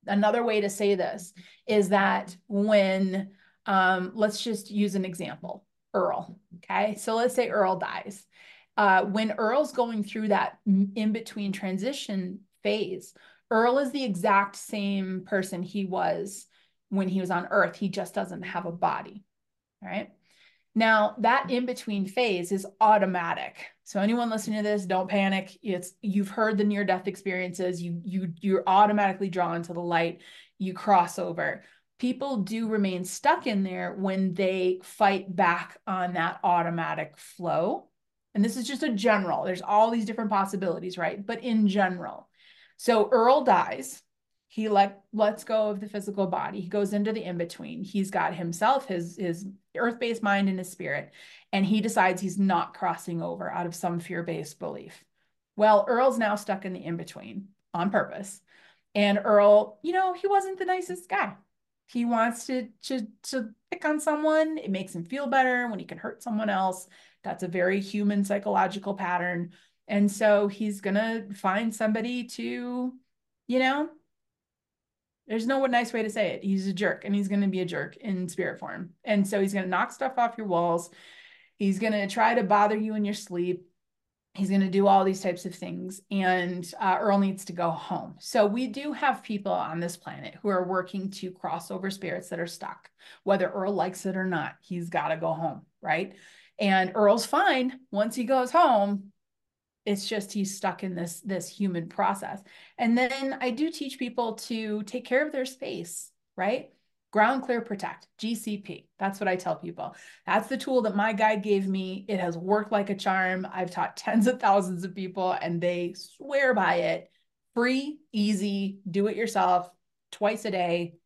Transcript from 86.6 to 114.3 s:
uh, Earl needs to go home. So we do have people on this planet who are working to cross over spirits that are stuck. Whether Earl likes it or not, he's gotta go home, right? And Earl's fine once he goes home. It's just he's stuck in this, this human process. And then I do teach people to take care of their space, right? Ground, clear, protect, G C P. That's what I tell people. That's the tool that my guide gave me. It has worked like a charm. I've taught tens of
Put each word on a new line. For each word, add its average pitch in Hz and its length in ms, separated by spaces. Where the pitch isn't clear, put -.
uh, 190 220
Earl 202 180
needs 196 280
to 170 80
go 170 160
home. 156 480
So - 280
we 233 200
do 277 260
have 254 300
people 196 300
on 170 280
this 170 160
planet - 460
who 208 60
are 185 200
working 190 440
to 185 180
cross 170 400
over 190 200
spirits 185 380
that 175 100
are 170 80
stuck. - 440
Whether 190 240
Earl 190 240
likes 190 320
it 185 120
or 185 100
not, 160 340
he's 170 300
gotta 156 260
go 165 160
home, 160 300
right? 170 340
And 190 360
Earl's 220 320
fine 277 540
once 214 240
he 247 100
goes 254 260
home. 208 640
It's 202 220
just 208 240
he's 196 240
stuck 180 260
in 185 140
this, 170 240
this 185 280
human 175 400
process. 196 540
And 233 220
then 262 420
I 254 120
do 302 180
teach 269 280
people 240 360
to 214 480
take 240 220
care 262 200
of 294 80
their 262 140
space, - 640
right? 202 340
Ground, 240 320
clear, 233 160
protect, - 480
G 226 160
C 208 240
P. - 300
That's 190 220
what 208 80
I 185 80
tell 185 180
people. - 400
That's 208 220
the 262 80
tool 254 260
that 208 140
my 214 160
guide 214 300
gave 196 260
me. 190 400
It 202 100
has 175 180
worked 208 360
like 202 180
a 196 60
charm. 190 540
I've 185 200
taught - 260
tens 214 300
of 247 140